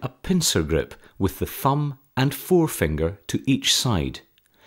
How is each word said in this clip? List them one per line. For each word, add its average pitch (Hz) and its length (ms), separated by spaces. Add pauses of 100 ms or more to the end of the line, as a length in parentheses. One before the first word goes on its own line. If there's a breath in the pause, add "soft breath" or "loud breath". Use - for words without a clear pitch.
a 127 80
pincer - 520
grip 76 320 (220 soft breath)
with 95 220
the - 80
thumb 143 520 (160)
and 135 200
forefinger 90 840 (100)
to - 220
each - 240
side, 78 460 (460 soft breath)